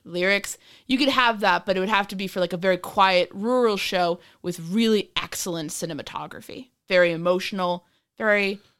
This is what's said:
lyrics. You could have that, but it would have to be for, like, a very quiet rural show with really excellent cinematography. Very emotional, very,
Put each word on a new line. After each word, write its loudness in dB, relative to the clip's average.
lyrics. -2
You 0
could 2
have 2
that, 2
but 0
it 0
would -2
have 0
to -10
be -4
for, -6
like, -2
a -4
very 0
quiet 2
rural 2
show 0
with -6
really 2
excellent -6
cinematography. -10
Very 4
emotional, -2
very, 0